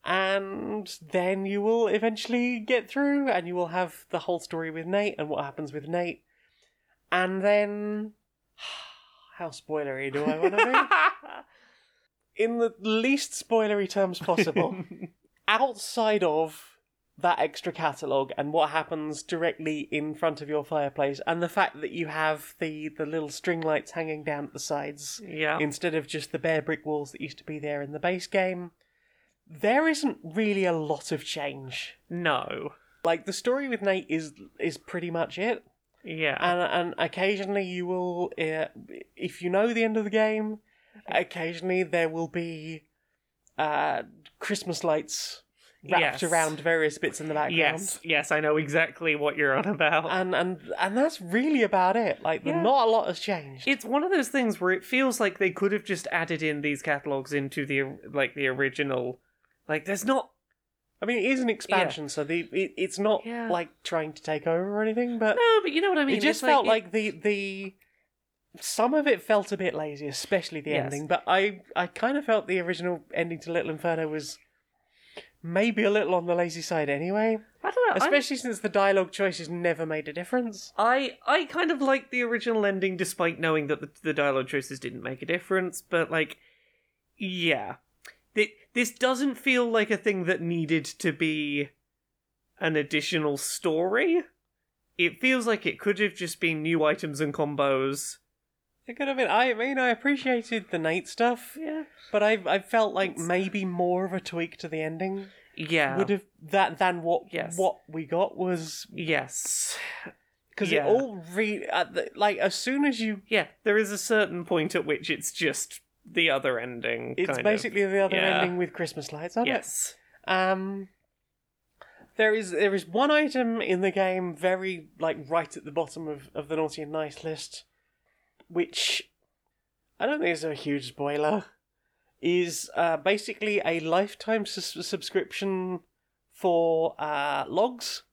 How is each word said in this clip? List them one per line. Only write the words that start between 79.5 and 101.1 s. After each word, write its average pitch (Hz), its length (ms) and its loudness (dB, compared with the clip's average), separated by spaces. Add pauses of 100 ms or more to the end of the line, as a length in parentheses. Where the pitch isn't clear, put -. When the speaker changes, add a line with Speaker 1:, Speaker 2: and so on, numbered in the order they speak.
Speaker 1:
made 156 220 -4
a 147 60 -10
difference. 208 640 -4
Speaker 2:
I, 247 400 2 (100)
I 311 180 4
kind 339 260 0
of 269 100 0
liked 269 300 2
the 247 120 0
original 226 420 0
ending 190 320 2
despite 175 420 -2
knowing 156 280 2
that 147 140 0
the, 147 80 -12 (120)
the 156 120 0
dialogue 135 340 2
choices 135 320 -4
didn't - 240 -10
make 131 180 -8
a 160 40 -10
difference, 180 560 -2
but, 165 280 0
like, 160 280 -2 (800)
yeah. 170 580 -2 (600)
Th-, 214 160 4 (220)
this 240 180 0
doesn't 254 440 2
feel 247 340 2
like 220 220 2
a 208 60 4
thing 190 280 0
that 175 160 2
needed 165 440 0
to - 280 -2
be 147 560 -2 (880)
an 160 160 0
additional 151 600 0
story. 208 840 2 (760)
It 170 220 0
feels 254 280 2
like 214 180 0
it - 140 -2
could 202 200 0
have 208 160 0
just 170 240 -8
been 160 220 0
new 160 220 2
items 151 380 0
and 147 120 0
combos 139 840 0 (680)
Speaker 1:
It 240 100 -12
could 277 100 -2
have 269 100 -2
been. 254 120 2
I 240 240 4
mean, 262 260 -2
I 254 100 2
appreciated 240 800 0
the 180 80 -2
Nate 160 300 0
stuff, 240 520 -2